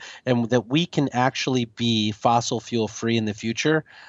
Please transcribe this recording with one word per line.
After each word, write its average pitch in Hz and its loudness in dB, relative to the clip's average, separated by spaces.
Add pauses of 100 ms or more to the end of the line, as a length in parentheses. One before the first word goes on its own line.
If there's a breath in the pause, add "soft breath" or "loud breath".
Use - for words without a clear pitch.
(260 loud breath)
and 120 0
that 120 2
we 147 0
can 147 -2
actually 127 0
be 113 0
fossil 120 0
fuel 113 -2
free 113 -2
in 113 0
the 107 -2
future, 131 0 (260 loud breath)